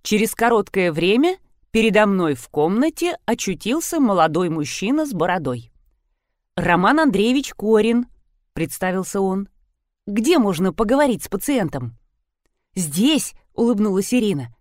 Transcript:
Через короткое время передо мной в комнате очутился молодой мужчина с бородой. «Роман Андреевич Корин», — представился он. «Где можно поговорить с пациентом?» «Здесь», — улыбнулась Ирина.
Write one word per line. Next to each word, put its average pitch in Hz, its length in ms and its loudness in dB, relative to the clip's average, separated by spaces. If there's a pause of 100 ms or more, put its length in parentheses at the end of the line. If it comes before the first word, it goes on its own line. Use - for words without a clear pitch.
Через 190 340 0
короткое 202 560 0
время 220 460 2 (340)
передо 214 340 4
мной 180 300 0
в - 140 -18
комнате 240 760 0
очутился 240 760 -2
молодой 175 480 2
мужчина 196 560 -2
с 277 80 -10
бородой. 156 580 -4 (880)
«Роман 180 420 2
Андреевич 247 540 0
Корин», — 220 540 2 (460)
представился 185 680 -4
он. 190 260 -2 (580)
«Где 233 320 0
можно 196 360 0
поговорить 247 500 0
с - 60 -14
пациентом?» 170 680 -4 (800)
«Здесь», — 185 580 0 (200)
улыбнулась 208 600 0
Ирина. 185 480 -2